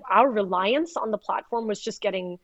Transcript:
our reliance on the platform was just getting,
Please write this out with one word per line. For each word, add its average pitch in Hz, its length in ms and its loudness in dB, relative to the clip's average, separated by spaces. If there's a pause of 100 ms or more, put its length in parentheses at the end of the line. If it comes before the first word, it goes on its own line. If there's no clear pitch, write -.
our 226 200 6
reliance 208 680 0
on 226 140 -4
the 208 60 -2
platform 226 500 -6
was 208 120 -2
just - 220 -8
getting, 180 420 -4